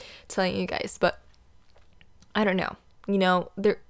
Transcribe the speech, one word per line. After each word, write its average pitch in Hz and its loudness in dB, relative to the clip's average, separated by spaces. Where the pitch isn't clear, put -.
telling 190 -2
you 180 -4
guys, - -6
but - 0
I 214 2
don't 190 2
know, - -4
you 202 0
know, 185 2
there 202 2